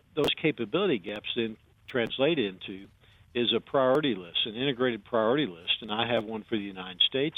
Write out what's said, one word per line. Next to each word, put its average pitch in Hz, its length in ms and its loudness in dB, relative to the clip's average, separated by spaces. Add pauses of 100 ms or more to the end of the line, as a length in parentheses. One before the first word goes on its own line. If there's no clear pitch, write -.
(160)
those 143 140 2 (120)
capability 147 560 0
gaps 101 380 -10
then 110 220 -2 (320)
translate 131 500 2
into 98 480 -6 (460)
is 117 200 0
a 110 60 2
priority 135 560 2
list, 87 300 -4
an 110 100 -6
integrated 123 480 0
priority 120 420 2
list, 85 360 -4
and 107 100 -8
I 113 160 0
have 117 160 2
one 107 240 -6
for 117 80 -2
the 101 80 0
United 92 380 -6
States 143 360 0